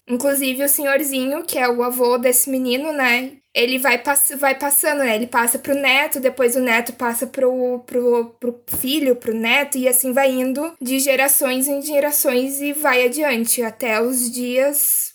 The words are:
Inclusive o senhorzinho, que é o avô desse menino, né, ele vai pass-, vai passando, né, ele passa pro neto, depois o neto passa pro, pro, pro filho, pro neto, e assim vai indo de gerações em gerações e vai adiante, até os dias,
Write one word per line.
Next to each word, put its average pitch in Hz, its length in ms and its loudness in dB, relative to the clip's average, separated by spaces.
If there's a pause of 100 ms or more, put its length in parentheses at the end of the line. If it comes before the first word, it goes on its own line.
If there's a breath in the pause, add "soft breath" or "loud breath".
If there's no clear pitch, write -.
Inclusive 269 560 0
o 285 60 2
senhorzinho, 277 720 0
que 311 160 -4
é 247 80 2
o 240 160 0
avô 247 340 2
desse 247 320 2
menino, 262 440 -2
né, 262 400 0 (200)
ele 247 240 2
vai 254 200 2
pass-, - 400 -2
vai 269 200 2
passando, 285 420 0
né, 233 180 0
ele 240 100 -4
passa 240 320 0
pro 277 160 -2
neto, 277 460 0
depois 254 340 2
o 262 60 2
neto 233 320 0
passa 233 340 -4
pro, 247 580 0
pro, 240 540 0
pro - 240 -6 (160)
filho, 262 380 0
pro 240 160 -4
neto, 247 440 0
e 254 120 2
assim 254 240 0
vai 269 180 4
indo 262 500 -2
de 262 180 -2
gerações 269 680 2
em 277 140 -2
gerações 277 800 0
e 285 100 -2
vai 277 320 2
adiante, 240 580 0
até 220 400 -2
os 247 300 0
dias, 254 840 0